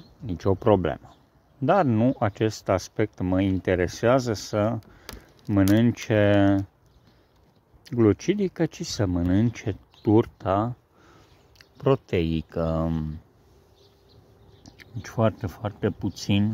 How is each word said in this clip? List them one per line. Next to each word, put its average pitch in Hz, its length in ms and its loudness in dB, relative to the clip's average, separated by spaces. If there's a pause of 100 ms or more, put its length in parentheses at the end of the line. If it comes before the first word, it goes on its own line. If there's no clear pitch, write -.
(200)
nicio 95 340 -4
problemă. 92 600 0 (420)
Dar 165 280 2
nu 120 340 2
acest 110 500 -2
aspect - 500 -2
mă 92 220 0
interesează, 101 920 0
să 107 440 -4 (720)
mănânce 101 1080 2 (1400)
glucidică, 165 760 0
ci - 200 -8
să - 200 -4
mănânce 92 720 -2 (240)
turta 110 760 0 (1000)
proteică. 82 1120 -2 (2000)
Deci 107 120 -12
foarte, 110 420 -2
foarte - 420 -6
puțin 104 640 -2